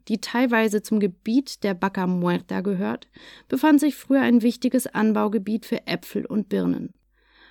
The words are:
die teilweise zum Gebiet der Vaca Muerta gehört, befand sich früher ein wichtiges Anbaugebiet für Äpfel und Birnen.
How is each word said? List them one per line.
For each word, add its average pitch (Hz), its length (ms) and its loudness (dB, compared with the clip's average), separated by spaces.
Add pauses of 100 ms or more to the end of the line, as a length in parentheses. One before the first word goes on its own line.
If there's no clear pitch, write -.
die 214 100 -2
teilweise 226 600 0
zum 214 180 -2
Gebiet 220 640 -2
der 190 180 -2
Vaca 190 260 -2
Muerta 175 520 -2
gehört, 202 480 -4 (400)
befand 294 320 4
sich 294 160 0
früher 269 260 0
ein 240 200 4
wichtiges 240 460 0
Anbaugebiet 214 760 -2
für - 220 -6
Äpfel - 380 -6
und 208 240 -4
Birnen. 185 400 -2 (600)